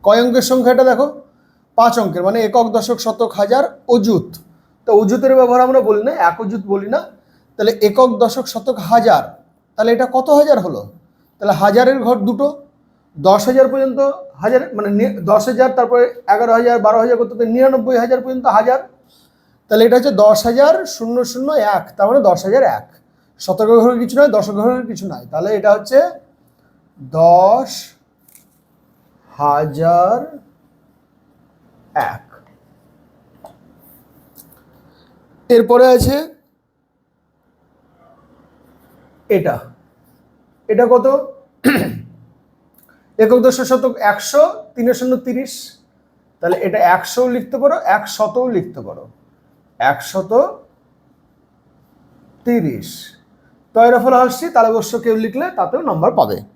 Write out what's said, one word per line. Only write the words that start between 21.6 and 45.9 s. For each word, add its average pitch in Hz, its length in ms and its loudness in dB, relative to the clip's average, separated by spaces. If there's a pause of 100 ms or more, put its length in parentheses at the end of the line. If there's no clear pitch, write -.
এক, 185 240 -2
তার 202 140 0
মানে 262 140 2
দশ 180 240 2
হাজার 233 240 2
এক। 110 180 -6 (540)
শতকের 220 400 2
ঘরের 240 200 2
কিছু 240 160 -6
নয়, 285 160 4
দশকের 208 320 -2
ঘরের 247 220 -2
কিছু 196 200 -12
নয়, 127 200 -12
তাহলে 160 280 -6
এটা 202 180 2
হচ্ছে 240 260 0 (1120)
দশ 180 580 2 (1600)
হাজার 156 840 0 (1800)
এক। - 300 -6 (3250)
এরপরে 240 360 4
আছে 262 300 2 (3250)
এটা, 156 260 0 (1120)
এটা 220 180 2
কত? 247 200 2 (1080)
<clears throat> - 1080 -12
একক, 233 200 4
দশক, 254 240 2
শতক, 254 260 -2 (100)
একশো, 208 400 0 (300)
তিনে 240 220 -2
শূন্য 254 220 -4
তিরিশ, 254 360 -8 (880)